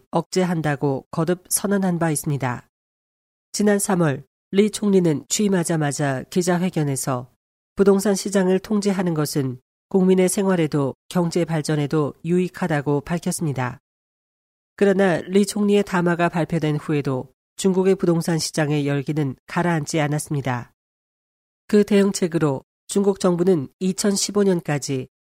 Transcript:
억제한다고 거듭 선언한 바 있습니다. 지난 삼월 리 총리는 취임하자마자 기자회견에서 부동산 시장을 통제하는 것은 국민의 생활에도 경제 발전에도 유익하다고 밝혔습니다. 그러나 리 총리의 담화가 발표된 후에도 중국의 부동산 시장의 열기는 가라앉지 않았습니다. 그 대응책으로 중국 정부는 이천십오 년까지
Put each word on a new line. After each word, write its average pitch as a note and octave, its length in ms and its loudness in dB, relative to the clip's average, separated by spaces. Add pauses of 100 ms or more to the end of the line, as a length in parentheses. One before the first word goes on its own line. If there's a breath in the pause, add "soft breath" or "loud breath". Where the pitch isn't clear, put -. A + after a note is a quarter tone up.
(100)
억제한다고 D#3 1040 -2
거듭 E3 360 -2
선언한 F#3+ 520 -2
바 E3 100 0
있습니다. C3+ 580 -4 (840)
지난 G3+ 260 2
삼월 E3 460 0 (260)
리 G#3 220 2
총리는 F3+ 560 2
취임하자마자 D#3 1040 0
기자회견에서 D#3+ 1000 -2 (460)
부동산 G3 400 4
시장을 F#3+ 420 2
통제하는 G3 560 -2
것은 C#3+ 460 -2 (280)
국민의 F#3 400 4
생활에도 D#3+ 680 0 (120)
경제 E3+ 360 0
발전에도 D3+ 680 -2 (100)
유익하다고 D#3+ 800 0
밝혔습니다. D3+ 760 -4 (960)
그러나 G3 520 2
리 G3 200 4
총리의 G3+ 380 2
담화가 F3 440 0
발표된 D#3 460 -2
후에도 C#3+ 580 -4 (220)
중국의 F#3+ 400 2
부동산 E3+ 460 0
시장의 D3 440 -2
열기는 C#3+ 520 -2 (100)
가라앉지 E3 540 -2
않았습니다. C#3 720 -4 (960)
그 G#3 160 4
대응책으로 F3 800 0 (240)
중국 G3 320 0
정부는 F3 480 2 (100)
이천십오 G3 640 -2
년까지 D3 640 -2 (180)